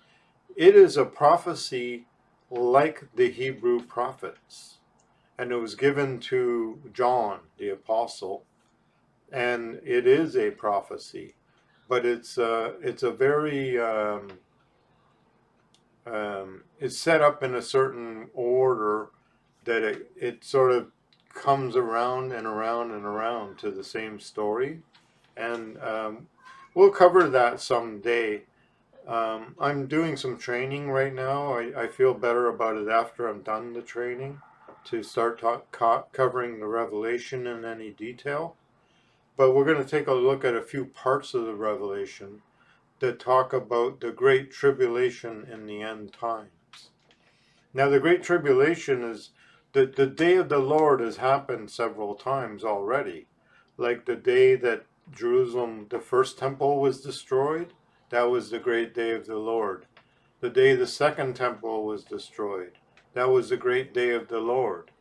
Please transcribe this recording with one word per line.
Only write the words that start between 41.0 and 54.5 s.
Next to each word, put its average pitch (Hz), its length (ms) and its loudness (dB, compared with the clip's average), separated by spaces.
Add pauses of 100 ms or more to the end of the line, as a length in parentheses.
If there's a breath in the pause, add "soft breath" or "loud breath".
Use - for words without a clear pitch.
of 117 100 -2
the 113 100 -6
Revelation 101 880 -6 (580 soft breath)
that 120 180 -2
talk 131 340 2
about 117 480 -2
the 117 100 -6
Great 135 400 2
Tribulation 120 1000 -2
in 110 160 -16
the 104 160 -10
end 107 300 -12
times. - 800 -10 (840 soft breath)
Now, 135 140 4
the 139 120 6
Great 175 220 4
Tribulation 143 800 2
is, 117 280 -10 (420 soft breath)
the, 135 140 6
the 135 200 2
day 165 300 2
of 170 120 2
the 147 100 2
Lord 143 420 4
has 113 180 -4
happened 127 520 -2
several 104 440 -4
times 113 500 -6
already. 101 640 -2 (500 soft breath)
Like 120 300 -4
the 117 100 -2
day 131 400 6